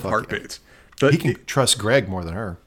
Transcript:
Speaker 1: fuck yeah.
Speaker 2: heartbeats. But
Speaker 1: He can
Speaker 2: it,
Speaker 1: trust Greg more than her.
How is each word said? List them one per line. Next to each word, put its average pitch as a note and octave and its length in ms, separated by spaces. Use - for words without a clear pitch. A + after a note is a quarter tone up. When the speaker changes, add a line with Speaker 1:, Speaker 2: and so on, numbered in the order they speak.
Speaker 1:
fuck - 20
yeah. - 60
Speaker 2:
heartbeats. - 500
But C#3 120
Speaker 1:
He E3 60
can - 140
Speaker 2:
it, - 140
Speaker 1:
trust C3 320
Greg A#2 300
more F#2 160
than E2 100
her. F#2+ 220